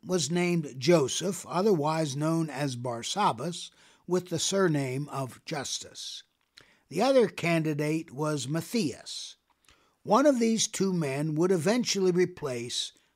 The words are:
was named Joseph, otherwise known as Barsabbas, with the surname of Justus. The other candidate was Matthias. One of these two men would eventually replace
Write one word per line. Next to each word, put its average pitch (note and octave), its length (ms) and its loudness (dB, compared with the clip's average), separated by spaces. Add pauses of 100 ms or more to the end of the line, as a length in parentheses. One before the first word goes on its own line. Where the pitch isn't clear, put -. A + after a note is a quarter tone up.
was E3 260 0
named F3 460 0
Joseph, C3 680 2
otherwise D#3 680 2
known D#3+ 340 0
as D3 260 -4
Barsabbas, B2+ 960 -2 (360)
with F3+ 220 -2
the E3 100 -2
surname D3 720 0
of C3 360 -8
Justus. - 760 -10 (680)
The D3 120 -4
other B3+ 260 6
candidate D#3 840 -2
was D3 360 -4
Matthias. D#3+ 880 -4 (680)
One A3+ 220 4
of C4+ 140 6
these A3+ 280 2
two F#3+ 240 0
men D3+ 440 -2
would F3+ 160 2
eventually F#3+ 600 2
replace D3 840 -2 (220)